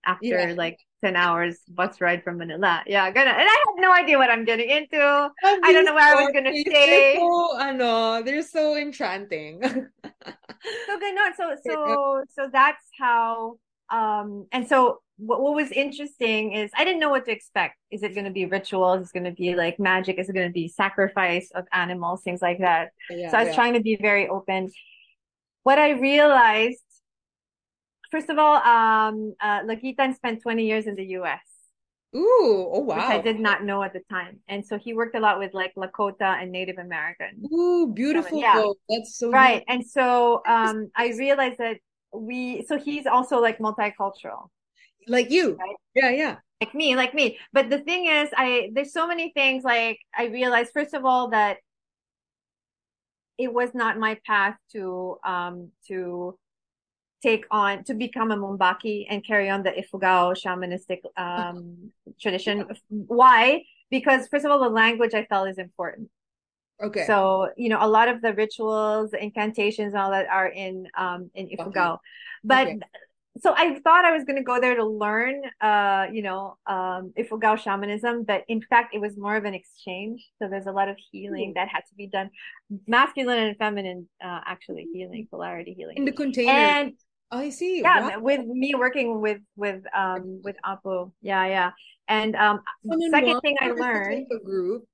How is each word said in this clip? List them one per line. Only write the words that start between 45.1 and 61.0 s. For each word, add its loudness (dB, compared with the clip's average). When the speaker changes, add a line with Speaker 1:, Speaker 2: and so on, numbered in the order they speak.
Speaker 2:
you. 2
Speaker 1:
Right? -12
Speaker 2:
Yeah, 4
yeah. -2
Speaker 1:
Like -8
me, 0
like 0
me. 0
But 2
the 0
thing -4
is, 2
I, 0
there's -4
so -2
many -6
things, 0
like, 0
I -4
realized, 0
first -4
of -6
all, 2
that 2
it -4
was -2
not -2
my -2
path 0
to, -8
um, -8
to -8
take 0
on, 0
to -8
become -4
a 0
Mumbaki -2
and -6
carry 2
on -2
the 0
Ifugao 0
shamanistic, -6